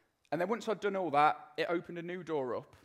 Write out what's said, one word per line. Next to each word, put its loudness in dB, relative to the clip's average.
And -2
then 0
once -2
I'd 0
done -2
all 0
that, 6
it 0
opened -4
a -8
new -8
door -2
up. -10